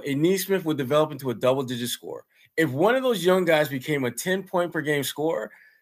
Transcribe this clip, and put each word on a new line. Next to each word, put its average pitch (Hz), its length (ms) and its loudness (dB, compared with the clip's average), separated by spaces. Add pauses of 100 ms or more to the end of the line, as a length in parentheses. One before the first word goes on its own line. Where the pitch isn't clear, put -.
a 139 100 -2
Nesmith 185 520 2
would 151 100 0
develop 147 340 2
into 131 200 -6
a 117 40 -2
double-digit 127 540 0
scorer. - 380 -10 (320)
If 160 120 2
one 185 260 2
of 269 60 0
those 226 220 0
young 185 220 4
guys 151 240 4
became 139 340 -2
a 120 60 0
ten 185 320 -4
point 175 300 -2
per 160 100 -4
game 143 220 0
scorer, - 480 -4 (300)